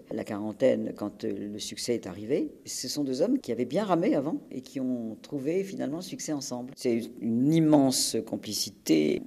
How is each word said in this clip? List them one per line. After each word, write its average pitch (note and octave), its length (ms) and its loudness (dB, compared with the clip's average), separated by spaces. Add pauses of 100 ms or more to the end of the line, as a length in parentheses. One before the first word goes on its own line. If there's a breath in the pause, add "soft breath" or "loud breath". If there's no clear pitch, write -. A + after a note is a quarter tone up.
(120)
la G#2+ 140 -4
quarantaine A2 680 2
quand, - 300 -8
euh, A2 80 -2 (220)
le G#2 40 -10
succès - 380 -4
est - 100 -6
arrivé. G#2+ 460 -2 (140)
Ce - 240 -8
sont D3 160 -4
deux C3 160 -2
hommes B3 180 2
qui B2 140 -4
avaient A#2 100 0
bien D3+ 220 0
ramé F#3 280 2
avant C#3+ 280 0 (100)
et - 80 -8
qui C3 220 -8
ont A#2+ 400 -4
trouvé D3+ 420 -2
finalement D3+ 360 -6
le - 20 -8
succès D3+ 320 -8
ensemble. B2+ 420 -8
C'est A#2 240 2 (220)
une A#2+ 320 4
immense D3 720 6
complicité, A2 1000 0